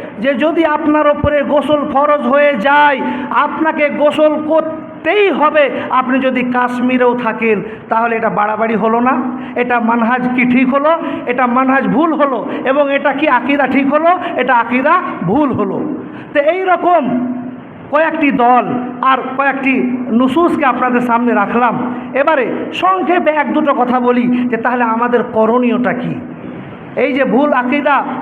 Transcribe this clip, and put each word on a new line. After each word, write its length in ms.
যে 160
যদি 300
আপনার 420
ওপরে 360
গোসল 500
ফরজ 280
হয়ে 340
যায়, 460
আপনাকে 580
গোসল 580
করতেই 840
হবে, 400
আপনি 280
যদি 240
কাশ্মীরেও 720
থাকেন, 480
তাহলে 280
এটা 140
বাড়াবাড়ি 440
হলো 260
না? 220
এটা 240
মানহাজ 540
কি 100
ঠিক 300
হলো? 240
এটা 200
মানহাজ 420
ভুল 240
হলো। 360
এবং 300
এটা 180
কি 160
আকীদা 380
ঠিক 260
হলো? 260
এটা 180
আকীদা 480
ভুল 300
হলো। 420
তো 60
এই 240
রকম 600
কয়েকটি 400
দল 340
আর 160
কয়েকটি 600
নুসুসকে 540
আপনাদের 360
সামনে 340
রাখলাম। 600
এবারে 380
সংক্ষেপে 580
এক 220
দুটো 220
কথা 260
বলি 480
যে 80
তাহলে 280
আমাদের 380
করণীয়টা 680
কি? 220
এই 160
যে 120
ভুল 280
আকীদা, 520